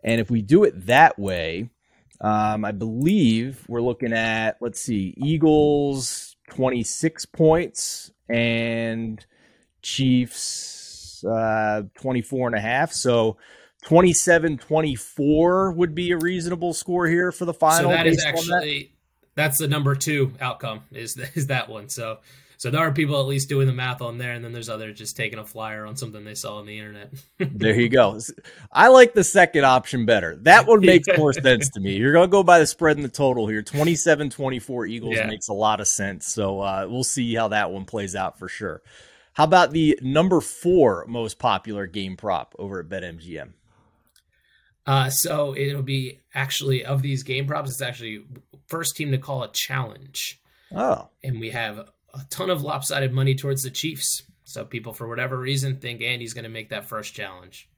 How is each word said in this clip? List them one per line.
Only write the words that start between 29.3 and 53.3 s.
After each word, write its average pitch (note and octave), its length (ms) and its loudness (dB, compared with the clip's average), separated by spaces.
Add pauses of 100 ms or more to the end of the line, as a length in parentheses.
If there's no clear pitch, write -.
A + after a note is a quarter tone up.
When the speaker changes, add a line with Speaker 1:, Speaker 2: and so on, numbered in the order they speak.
Speaker 1:
option B2+ 420 2
better. F2+ 360 2
That E3+ 260 10
one A3 140 8
makes F#3 320 8
Speaker 2:
<laughs> F3 40 4
Speaker 1:
more D3 160 4
sense C3 360 2
to G#2 100 -10
me. G2 180 -2
You're C3 160 2
gonna F3 140 8
go F#3+ 160 4
by F3 160 10
the D#3 80 6
spread D#3 300 2
and C#3+ 80 -6
the A#2+ 40 -6
total B2 380 0
here. G#2+ 140 -4
Twenty-seven D3+ 720 0
twenty-four B2+ 560 -6
Eagles A2+ 300 -6
Speaker 2:
Yeah. A2 100 -2
Speaker 1:
makes G#2+ 220 -10
a G#2+ 40 -6
lot G#2+ 260 2
of G2+ 80 -2
sense. G2 400 -4
So, G2 340 -4
uh, F#2+ 280 -4
we'll B2+ 140 -4
see A#2+ 320 -4
how A2+ 140 0
that G2+ 220 0
one F#2+ 140 -10
plays G2 300 -8
out F#2+ 240 -6
for A#2 80 -14
sure. F2 340 -10 (520)
How D3+ 100 2
about D#3+ 280 6
the D#3 300 2
number D#3 400 2
four C#3 640 2
most A2+ 300 -8
popular G2+ 480 -4
game F#2 320 -10
prop F2+ 400 -6
over G2 220 -10
at D#2+ 100 -14
Bet F#2 140 -8
M E2 160 -14
G E2 180 -16
M? C#2 160 -16 (1300)
Speaker 2:
Uh, C3+ 240 0
so D3 440 -2
it'll C#3 280 -4
be C3 380 -6 (120)
actually, C3+ 520 -4
of C3+ 180 -2
these C#3 180 -4
game C3+ 240 -6
props, C#3+ 240 -6
it's C3 120 -10
actually A#2 420 -10 (440)
first E3 280 -6
team D3 160 -4
to C3 80 0
call C3+ 240 -8
a - 80 -12
challenge. - 880 -8 (320)
Speaker 1:
Oh. G#3+ 360 -2 (140)
Speaker 2:
And B2+ 160 -6
we A2+ 120 -10
have A2 280 -8
a - 500 -20
ton F#3 200 -6
of D3+ 140 -2
lopsided C#3 500 -4
money C3+ 220 2